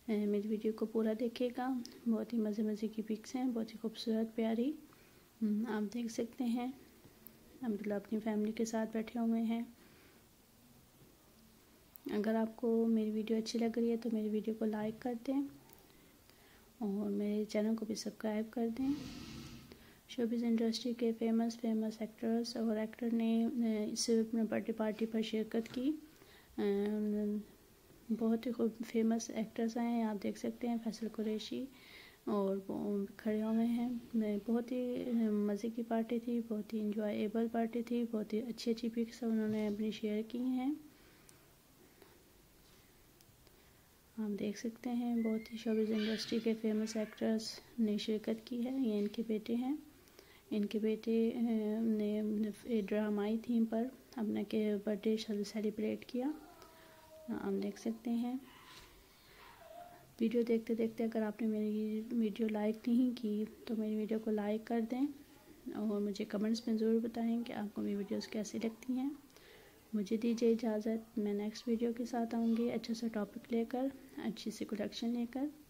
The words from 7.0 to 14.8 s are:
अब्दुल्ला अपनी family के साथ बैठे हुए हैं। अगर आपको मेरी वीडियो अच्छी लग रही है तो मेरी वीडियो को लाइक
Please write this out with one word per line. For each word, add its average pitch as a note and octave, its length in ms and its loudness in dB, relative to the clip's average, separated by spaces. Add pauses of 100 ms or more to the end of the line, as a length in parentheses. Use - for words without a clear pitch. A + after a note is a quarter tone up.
अब्दुल्ला G#3 320 0
अपनी G3+ 220 -2
family G#3+ 340 0
के A3+ 120 0
साथ A3 220 0
बैठे A3 320 -4
हुए A3+ 220 4
हैं। A#3 360 0 (2250)
अगर G#3+ 240 2
आपको A3+ 500 2
मेरी A3 240 4
वीडियो A3 280 2
अच्छी A3 200 -2
लग A3+ 200 2
रही A#3 120 4
है A#3 60 2
तो A3+ 140 -2
मेरी G#3+ 180 0
वीडियो G#3+ 280 0
को A3+ 80 -2
लाइक G#3+ 340 0